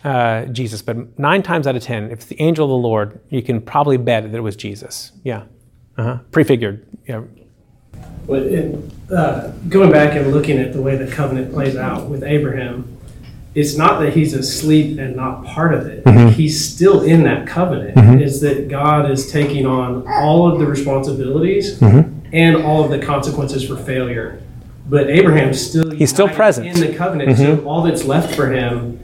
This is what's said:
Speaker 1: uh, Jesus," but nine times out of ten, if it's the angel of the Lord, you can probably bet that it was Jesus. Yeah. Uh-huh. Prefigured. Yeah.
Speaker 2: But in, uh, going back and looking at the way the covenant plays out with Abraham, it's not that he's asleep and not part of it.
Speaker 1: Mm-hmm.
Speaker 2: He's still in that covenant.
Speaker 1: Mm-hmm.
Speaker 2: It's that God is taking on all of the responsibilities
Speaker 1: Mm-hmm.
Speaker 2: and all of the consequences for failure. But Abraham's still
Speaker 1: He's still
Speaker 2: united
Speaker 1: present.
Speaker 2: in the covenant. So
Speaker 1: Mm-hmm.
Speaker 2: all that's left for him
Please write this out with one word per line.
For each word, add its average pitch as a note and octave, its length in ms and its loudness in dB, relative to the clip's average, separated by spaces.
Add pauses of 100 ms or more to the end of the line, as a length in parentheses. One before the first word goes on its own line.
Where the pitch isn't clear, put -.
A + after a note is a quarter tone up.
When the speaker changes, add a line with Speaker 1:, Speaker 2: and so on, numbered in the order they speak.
Speaker 1:
uh, A#2+ 420 -2
Jesus," A2+ 360 -8
but - 360 -10
nine E3 240 2
times E3 240 -4
out C3 100 -2
of A#2 60 -8
ten, A2 240 -8
if A2+ 80 -12
it's - 120 -18
the - 140 -14
angel D#3 240 0
of C3+ 60 -2
the C3 60 0 (120)
Lord, G#2+ 320 -4 (100)
you B2+ 100 -4
can A#2 220 -4
probably D3 360 0
bet A#2 260 0
that G#2+ 120 -10
it A#2 60 -6
was G#2 140 -6
Jesus. - 560 -14 (120)
Yeah. A2+ 200 -8 (520)
Uh-huh. B2 220 -6 (140)
Prefigured. A#2 540 0 (200)
Yeah. A2+ 160 -12 (1040)
Speaker 2:
But C3+ 180 -2
in, - 460 -4 (240)
uh, C#3+ 340 -2 (200)
going F#3 220 6
back D3 260 4
and C#3 160 0
looking D3 260 0
at B2+ 140 -4
the C#3 80 -6
way C3+ 160 -2
the C3+ 140 -6
covenant C3 420 -4
plays C#3 240 -4
out B2+ 320 -8
with C#3 140 -8
Abraham, B2+ 760 -4 (580)
it's D3 220 -2
not E3 240 2
that D3 120 0
he's D3+ 220 2
asleep D3+ 640 0
and C3 180 -8
not C3 280 -8
part D#3+ 300 0
of - 120 -4
it. - 180 -14
Speaker 1:
Mm-hmm. A#2 240 10
Speaker 2:
He's D3 440 2
still F#3+ 300 4
in D#3+ 220 6
that - 240 0
covenant. D#3+ 480 -2
Speaker 1:
Mm-hmm. B2 260 10
Speaker 2:
It's C#3 180 -2
that D3 280 -2
God C#3+ 420 0
is - 220 -4
taking C#3+ 340 0
on B2 400 -4
all E3 440 4
of D3 100 0
the D3 60 2
responsibilities C#3 1120 -2
Speaker 1:
Mm-hmm. A#2+ 520 4
Speaker 2:
and E3 240 4
all D#3 280 2
of C3+ 60 -2
the C#3 140 -2
consequences C#3 600 -4
for - 100 -8
failure. A#2+ 640 -8 (480)
But C#3 220 0
Abraham's D#3 500 2
still D#3+ 300 -2
Speaker 1:
He's D3 200 0
still G3+ 160 2
Speaker 2:
united G3 100 -4
Speaker 1:
present. E3+ 320 2
Speaker 2:
in F3 120 0
the D3+ 160 -2
covenant. C#3+ 400 0
So D3 200 4
Speaker 1:
Mm-hmm. D3 100 -4
Speaker 2:
all D#3+ 160 -2
that's D#3+ 220 -2
left C#3 320 -2
for C3 160 -2
him A#2+ 520 -6